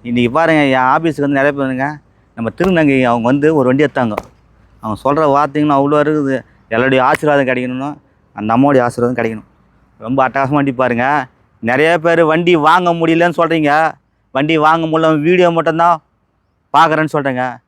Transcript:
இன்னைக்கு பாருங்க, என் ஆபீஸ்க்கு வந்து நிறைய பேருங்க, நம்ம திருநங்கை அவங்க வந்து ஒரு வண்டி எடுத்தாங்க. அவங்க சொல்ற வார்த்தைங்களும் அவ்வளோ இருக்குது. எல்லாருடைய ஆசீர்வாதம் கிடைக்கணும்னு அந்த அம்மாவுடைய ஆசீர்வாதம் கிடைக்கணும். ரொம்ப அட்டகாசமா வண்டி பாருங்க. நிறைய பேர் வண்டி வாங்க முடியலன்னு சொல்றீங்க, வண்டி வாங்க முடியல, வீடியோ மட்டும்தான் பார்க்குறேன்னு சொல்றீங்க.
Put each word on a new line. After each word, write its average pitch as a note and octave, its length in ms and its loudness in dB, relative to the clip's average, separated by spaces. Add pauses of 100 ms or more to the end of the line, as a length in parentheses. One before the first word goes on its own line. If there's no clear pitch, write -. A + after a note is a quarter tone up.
இன்னைக்கு A#2+ 280 0
பாருங்க, D#3+ 260 2 (120)
என் B2+ 200 2
ஆபீஸ்க்கு D#3 300 -2
வந்து C#3+ 140 -2
நிறைய C#3+ 200 2
பேருங்க, C3 280 -4 (500)
நம்ம A2+ 120 -6 (100)
திருநங்கை E3 380 2 (140)
அவங்க A#2 200 0
வந்து C#3+ 180 2 (100)
ஒரு B2+ 120 2
வண்டி C#3 160 2
எடுத்தாங்க. A#2+ 300 -2 (680)
அவங்க G#2+ 220 -6
சொல்ற C#3+ 180 0 (120)
வார்த்தைங்களும் D3 440 0
அவ்வளோ C#3+ 240 0
இருக்குது. C#3+ 340 -2 (380)
எல்லாருடைய C3 340 0
ஆசீர்வாதம் C#3+ 400 0
கிடைக்கணும்னு B2+ 400 -6 (480)
அந்த G#2+ 200 -8
அம்மாவுடைய C3+ 300 4
ஆசீர்வாதம் A#2+ 320 -4
கிடைக்கணும். A2+ 300 -6 (580)
ரொம்ப C3 120 -2 (100)
அட்டகாசமா C#3 320 -2
வண்டி C#3 200 -2
பாருங்க. A#2+ 240 0 (680)
நிறைய C#3+ 200 2 (140)
பேர் E3+ 260 2
வண்டி E3+ 240 2 (140)
வாங்க F3 200 2 (120)
முடியலன்னு E3 400 0
சொல்றீங்க, D#3+ 300 0 (680)
வண்டி D3+ 200 0 (100)
வாங்க D#3+ 260 2
முடியல, D#3+ 200 2 (140)
வீடியோ F3+ 320 2
மட்டும்தான் E3 420 0 (760)
பார்க்குறேன்னு D#3 380 2
சொல்றீங்க. C3+ 300 -2 (240)